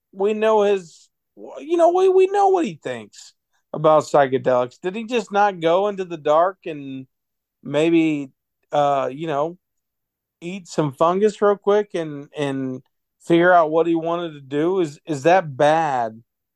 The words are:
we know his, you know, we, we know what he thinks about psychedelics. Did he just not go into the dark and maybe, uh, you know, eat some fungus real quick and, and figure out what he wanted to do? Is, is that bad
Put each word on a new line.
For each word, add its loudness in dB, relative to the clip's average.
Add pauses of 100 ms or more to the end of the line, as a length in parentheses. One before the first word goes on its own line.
(100)
we -2
know 2
his, -4 (480)
you -4
know, 4
we, 2
we 4
know 0
what 0
he -10
thinks -12 (400)
about 4
psychedelics. 0
Did -8
he -10
just -4
not 0
go 0
into -8
the -12
dark 0
and -12 (560)
maybe, 0 (420)
uh, 0
you -10
know, -4 (840)
eat -12
some -2
fungus 0
real 4
quick 0
and, -8
and -6 (400)
figure 4
out 4
what 0
he 0
wanted -4
to -18
do? -2
Is, -6
is -4
that 2
bad 0 (340)